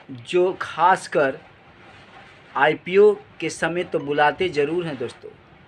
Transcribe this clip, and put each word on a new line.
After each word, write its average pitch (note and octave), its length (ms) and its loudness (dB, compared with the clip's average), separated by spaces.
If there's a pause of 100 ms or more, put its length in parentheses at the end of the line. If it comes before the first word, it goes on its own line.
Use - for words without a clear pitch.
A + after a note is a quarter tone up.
(120)
जो F3 500 -2
खासकर D#3+ 760 0 (1160)
आईपीओ F3 580 4 (260)
के E3 100 -6
समय E3+ 340 -4
तो F3 160 -4
बुलाते D3 500 0
ज़रूर D3+ 360 -2
हैं D3 120 -8
दोस्तों, - 340 -12 (360)